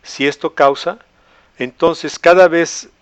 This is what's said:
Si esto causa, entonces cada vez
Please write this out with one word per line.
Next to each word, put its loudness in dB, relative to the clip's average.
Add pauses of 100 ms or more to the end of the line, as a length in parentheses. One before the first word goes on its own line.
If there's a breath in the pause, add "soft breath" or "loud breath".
Si -4
esto -4
causa, 0 (580 soft breath)
entonces -4
cada 4
vez -2 (120)